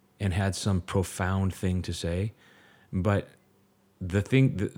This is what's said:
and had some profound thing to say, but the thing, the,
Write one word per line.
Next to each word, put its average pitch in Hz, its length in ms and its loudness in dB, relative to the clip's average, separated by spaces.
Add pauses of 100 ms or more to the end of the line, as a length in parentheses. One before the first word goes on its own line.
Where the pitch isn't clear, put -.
(200)
and 98 140 0
had 98 200 2
some 98 260 0
profound 95 760 0
thing 92 280 -2
to 87 120 -6
say, 90 380 -2 (600)
but 95 360 2 (720)
the 92 200 0
thing, 135 360 4
the, 104 100 -2 (120)